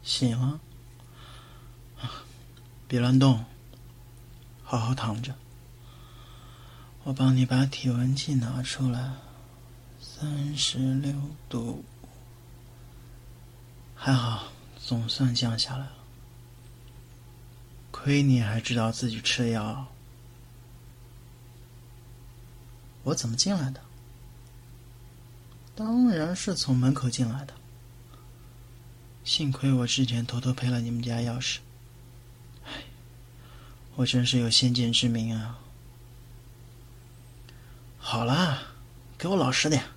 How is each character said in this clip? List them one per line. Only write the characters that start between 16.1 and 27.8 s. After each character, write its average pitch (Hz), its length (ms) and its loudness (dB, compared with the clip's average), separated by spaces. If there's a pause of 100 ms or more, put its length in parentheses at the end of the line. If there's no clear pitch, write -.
亏 143 320 2
你 131 160 8
还 113 220 0
知 123 120 -4
道 113 160 2
自 117 200 -2
己 110 100 -6
吃 120 300 0
药。 113 380 -2 (3250)
我 135 100 2
怎 - 140 -2
么 117 80 -2
进 196 180 2
来 143 180 0
的？ 135 100 -10 (1900)
当 233 320 4
然 170 260 2
是 185 220 -2
从 - 220 2
门 131 160 6
口 131 160 0
进 120 200 0
来 135 140 -4
的。 - 100 -14 (1700)